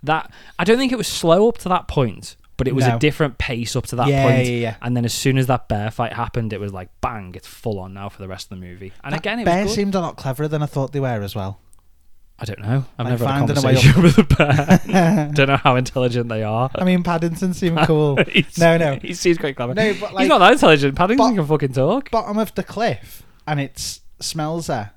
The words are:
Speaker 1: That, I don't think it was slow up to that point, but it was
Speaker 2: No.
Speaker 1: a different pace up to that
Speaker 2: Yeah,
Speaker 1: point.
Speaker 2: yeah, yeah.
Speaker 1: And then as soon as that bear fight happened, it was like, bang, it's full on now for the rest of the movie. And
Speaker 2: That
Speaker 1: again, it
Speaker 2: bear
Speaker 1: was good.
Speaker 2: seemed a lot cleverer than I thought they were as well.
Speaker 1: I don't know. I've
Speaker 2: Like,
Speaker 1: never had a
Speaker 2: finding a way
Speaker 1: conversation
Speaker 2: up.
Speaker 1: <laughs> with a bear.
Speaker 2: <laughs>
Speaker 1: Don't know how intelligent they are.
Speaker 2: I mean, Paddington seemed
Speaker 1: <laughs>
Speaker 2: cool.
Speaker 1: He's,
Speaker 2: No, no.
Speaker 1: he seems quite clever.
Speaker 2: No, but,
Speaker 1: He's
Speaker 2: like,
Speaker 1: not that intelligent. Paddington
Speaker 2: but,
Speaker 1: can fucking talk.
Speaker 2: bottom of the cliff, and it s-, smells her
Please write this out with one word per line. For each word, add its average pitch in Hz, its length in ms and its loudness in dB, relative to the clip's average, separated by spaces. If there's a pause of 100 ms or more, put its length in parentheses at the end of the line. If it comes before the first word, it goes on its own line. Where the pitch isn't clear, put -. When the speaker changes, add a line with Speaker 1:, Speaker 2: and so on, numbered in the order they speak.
Speaker 1:
That, 156 300 -2 (260)
I 175 60 -2
don't 226 160 4
think 262 120 0
it 254 60 -2
was 196 100 -4
slow 180 400 4
up 233 120 -2
to 180 100 -8
that 180 180 -2
point, - 480 -4 (220)
but 131 100 0
it 123 80 0
was 131 100 2
Speaker 2:
No. 120 120 2
Speaker 1:
a - 20 -4
different 147 380 0
pace 117 400 -6
up 120 100 -6
to - 80 -8
that 120 140 0
Speaker 2:
Yeah, 139 160 2
Speaker 1:
point. 127 200 4
Speaker 2:
yeah, 123 120 -2
yeah. 113 240 -4
Speaker 1:
And 123 160 -4
then 120 80 0
as 113 80 -2
soon 135 240 0
as 131 100 0
that 127 220 -2
bear 107 200 -2
fight 117 220 -6
happened, 117 400 -6
it 101 80 -8
was 101 140 -8
like, 92 160 -14 (100)
bang, 104 340 -8
it's 90 140 -18
full 104 320 -8
on 92 140 -12
now 98 160 -12
for - 120 -18
the 95 60 -12
rest 92 240 -14
of 95 80 -14
the 92 60 -14
movie. 92 260 -18 (100)
And 139 120 -8
Speaker 2:
That 160 80 -6
Speaker 1:
again, 214 180 -4
it 220 60 -4
Speaker 2:
bear 180 180 0
Speaker 1:
was 202 80 -2
good. - 60 -4
Speaker 2:
seemed 196 180 -2
a 185 60 0
lot 165 160 -8
cleverer 147 320 -6
than 151 120 -4
I 147 40 -2
thought 139 260 -4
they 143 80 -6
were 120 220 -2
as 98 120 -8
well. 98 280 -8 (800)
Speaker 1:
I - 40 -10
don't 104 160 -10
know. 123 240 -2 (120)
I've 120 80 -6
Speaker 2:
Like, 120 40 -4 (100)
Speaker 1:
never 120 80 0
had 139 220 0
a 147 40 0
Speaker 2:
finding 143 40 0
a 139 40 0
way 131 140 4
Speaker 1:
conversation 131 220 6
Speaker 2:
up. 180 60 6
Speaker 1:
<laughs> - 0 -
with 170 140 6
a 151 760 4
bear. 165 380 4
Speaker 2:
<laughs> - 20 -4
Speaker 1:
Don't 139 140 4
know 139 100 2
how 127 180 4
intelligent 123 540 -2
they 110 140 -4
are. 113 300 -2
Speaker 2:
I - 120 -4
mean, 180 180 2
Paddington 170 500 -2
seemed 165 260 0
Speaker 1:
<laughs> 151 60 4
Speaker 2:
cool. 151 320 2 (140)
Speaker 1:
He's, - 260 0
Speaker 2:
No, 165 200 6
no. 151 240 0
Speaker 1:
he - 120 -10
seems 170 240 2
quite 139 200 -4
clever. 123 160 -4
Speaker 2:
No, 214 260 0
but, 202 100 -8
Speaker 1:
He's - 40 -12
Speaker 2:
like, 190 160 0
Speaker 1:
not 285 100 6
that 190 140 8
intelligent. 143 420 4
Paddington 247 360 2
Speaker 2:
but, 214 40 0
Speaker 1:
can 170 100 0
fucking 143 280 0
talk. 160 380 -2
Speaker 2:
bottom 214 260 -2
of 220 180 -4
the 185 80 -4
cliff, - 600 -6 (220)
and 151 140 -4
it 135 160 -6
s-, - 240 -10 (220)
smells 160 460 -6
her 113 300 -6